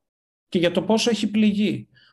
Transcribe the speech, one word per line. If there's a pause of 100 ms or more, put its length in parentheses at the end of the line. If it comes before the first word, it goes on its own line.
(480)
και
για
το
πόσο
έχει
πληγεί. (240)